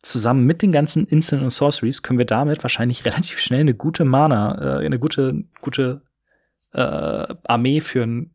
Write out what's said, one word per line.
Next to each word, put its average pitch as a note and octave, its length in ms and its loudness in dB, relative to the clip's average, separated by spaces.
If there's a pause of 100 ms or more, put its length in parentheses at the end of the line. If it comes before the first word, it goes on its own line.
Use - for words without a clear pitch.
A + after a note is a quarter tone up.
zusammen A#2+ 440 2
mit E3 160 2
den G3 100 4
ganzen D3+ 340 2
Instant D3+ 360 2
und C3 80 0
Sorceries C#3 520 0
können B2+ 160 -2
wir B2 80 2
damit D3 380 0
wahrscheinlich B2 400 -2
relativ - 340 -2
schnell B2+ 220 0
eine D3 140 4
gute D#3+ 300 -2
Mana, C3+ 760 2
äh, - 60 -2
eine B2+ 120 -2
gute, C#3 460 -2 (160)
gute, B2+ 420 -4 (720)
äh, - 80 -4
Armee A#2+ 1000 -2
für C3 220 -4
einen A#2 320 -6